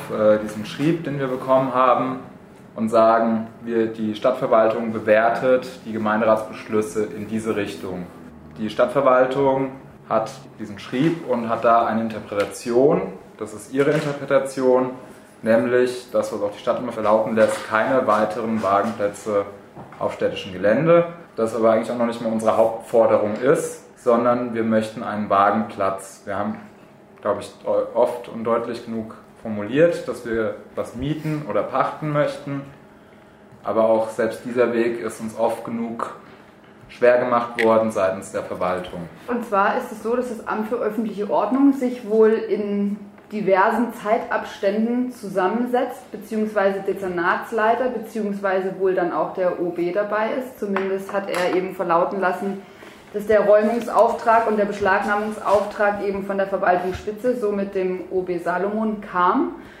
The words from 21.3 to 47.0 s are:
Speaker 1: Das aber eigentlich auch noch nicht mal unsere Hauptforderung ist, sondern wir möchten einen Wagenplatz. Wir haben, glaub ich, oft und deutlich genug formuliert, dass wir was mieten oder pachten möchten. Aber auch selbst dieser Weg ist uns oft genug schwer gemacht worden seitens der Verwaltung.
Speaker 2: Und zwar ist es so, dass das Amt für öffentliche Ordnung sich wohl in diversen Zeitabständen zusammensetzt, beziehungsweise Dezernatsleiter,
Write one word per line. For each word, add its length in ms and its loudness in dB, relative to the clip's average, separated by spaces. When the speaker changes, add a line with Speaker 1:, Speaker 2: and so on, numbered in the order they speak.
Speaker 1:
Das 180 0
aber 160 4
eigentlich 220 2
auch 60 -4
noch 80 2
nicht 140 -4
mal 120 -2
unsere 240 2
Hauptforderung 800 2
ist, 480 0
sondern 520 2
wir 100 -2
möchten 400 0
einen 260 -4
Wagenplatz. 920 0
Wir 120 -6
haben, 200 -4
glaub 160 -2
ich, 140 -12
oft 340 0
und 140 -10
deutlich 420 -2
genug 300 -8
formuliert, 680 0
dass 180 -8
wir 300 -2
was 220 -8
mieten 520 -4
oder 140 0
pachten 500 -4
möchten. 500 -2
Aber 220 0
auch 260 2
selbst 340 -2
dieser 280 0
Weg 280 0
ist 200 -8
uns 180 -10
oft 260 -2
genug 520 -8
schwer 300 4
gemacht 440 0
worden 300 4
seitens 400 -2
der 100 -4
Verwaltung. 680 -4
Speaker 2:
Und 180 -4
zwar 300 0
ist 160 -6
es 100 -14
so, 140 -2
dass 140 -2
das 180 -10
Amt 200 -4
für 80 -4
öffentliche 540 -4
Ordnung 440 4
sich 340 -4
wohl 240 6
in 640 -2
diversen 600 2
Zeitabständen 1200 0
zusammensetzt, 1000 -2
beziehungsweise 680 0
Dezernatsleiter, 1120 0